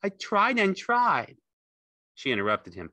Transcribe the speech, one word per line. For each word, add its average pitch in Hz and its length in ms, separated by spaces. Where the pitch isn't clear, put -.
I 202 60
tried 220 500
and 196 160
tried. 220 600
She - 160
interrupted 104 420
him. 87 200